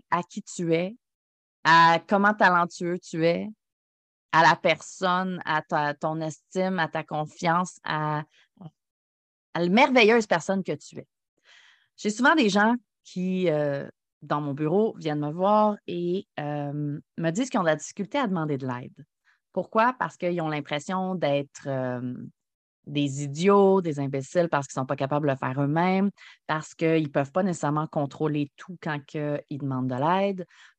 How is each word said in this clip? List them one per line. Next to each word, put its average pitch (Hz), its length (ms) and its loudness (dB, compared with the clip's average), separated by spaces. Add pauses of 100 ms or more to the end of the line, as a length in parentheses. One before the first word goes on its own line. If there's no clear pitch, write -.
à 175 140 0
qui - 180 -14
tu 165 320 -4
es, 185 220 -2 (720)
à 165 420 6
comment 202 260 4
talentueux 180 680 0
tu 165 260 -4
es, 185 240 0 (840)
à 156 100 6
la 165 140 8
personne, 180 880 -2
à 156 180 -2
ta, 147 320 -2
ton 156 280 -4
estime, 185 580 -4
à 160 80 0
ta 156 160 -6
confiance, 165 800 -2
à, 151 400 -4 (1300)
à 160 60 -2
la 175 100 2
merveilleuse 233 560 6
personne 190 380 -2
que 180 80 -6
tu - 280 -10
es. - 80 -18 (920)
J'ai 208 140 -2
souvent 262 220 4
des 254 160 4
gens 208 240 4 (300)
qui, 185 460 -2
euh, 147 380 0 (340)
dans 147 180 -2
mon 147 140 -4
bureau, 160 440 0
viennent 151 220 -4
me 147 140 -4
voir 208 420 2 (100)
et, 175 420 -4 (120)
euh, 147 580 -6 (200)
me 165 140 -2
disent 247 180 -2
qu'ils 233 100 0
ont 180 40 0
de 165 40 2
la 156 80 4
difficulté - 420 -8
à 269 80 0
demander 156 320 -2
de 131 80 -8
l'aide. 131 400 -10 (460)
Pourquoi ? 220 480 0
Parce - 160 -4
qu'ils 175 260 -4
ont 156 80 -2
l'impression 156 640 -4
d'être... 143 540 -2
Euh, 127 460 -4 (720)
des 143 360 -2
idiots, 190 580 4
des 151 180 -4
imbéciles, 139 480 -2
parce 143 200 0
qu'ils - 80 -18
sont 131 100 -2
pas 147 100 -4
capables 147 300 -2
de 139 60 2
le 131 80 -2
faire 131 200 -4
eux-mêmes, 180 520 2 (340)
parce 156 300 -6
qu'ils 160 360 0
peuvent 139 200 -2
pas 185 100 0
nécessairement 156 460 -2
contrôler 147 680 -4
tout 180 220 -16
quand 151 280 -6
que 147 420 -6
ils 143 80 -8
demandent 131 300 -4
de 123 80 -4
l'aide, 180 500 0 (320)